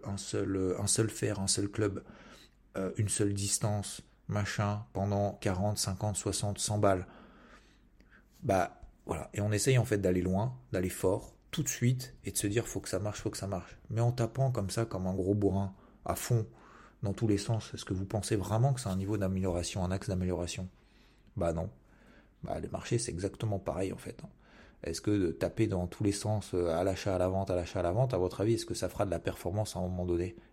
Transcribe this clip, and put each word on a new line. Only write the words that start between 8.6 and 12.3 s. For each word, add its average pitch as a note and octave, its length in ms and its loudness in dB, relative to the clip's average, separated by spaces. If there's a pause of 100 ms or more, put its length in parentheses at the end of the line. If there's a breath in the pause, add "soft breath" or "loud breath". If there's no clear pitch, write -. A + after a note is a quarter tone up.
voilà. - 280 -6
Et G2+ 60 -2
on G#2 120 2
essaye, B2+ 260 4
en A2+ 60 6
fait, G#2+ 140 2
d'aller F#2 240 4
loin, F#2+ 340 0 (160)
d'aller F#2 160 0
fort, G2 460 0 (160)
tout D#3 120 -2
de - 60 -4
suite, - 460 0 (100)
et G2 60 -6